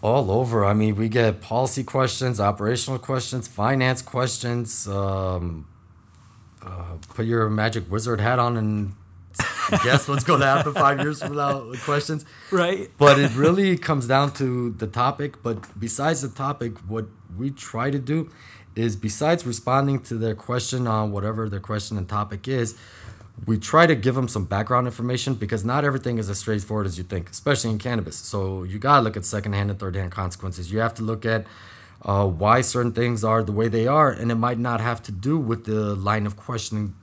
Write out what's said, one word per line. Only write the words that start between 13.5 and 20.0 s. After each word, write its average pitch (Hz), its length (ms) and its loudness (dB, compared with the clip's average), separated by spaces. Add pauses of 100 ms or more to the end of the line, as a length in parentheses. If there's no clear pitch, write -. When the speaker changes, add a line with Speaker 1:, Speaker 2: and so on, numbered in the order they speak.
Speaker 1:
comes 143 300 0
down 135 280 4
to 123 360 -2
the 113 160 -6
topic. 139 560 -4
But 110 360 -6
besides 135 440 0
the 135 60 -6
topic, 135 500 -6 (100)
what 107 180 -4 (300)
we 127 140 -4
try 131 400 -4
to 143 80 -2
do 151 320 -4 (460)
is, 113 180 0
besides 151 500 0
responding 135 540 0
to - 160 -8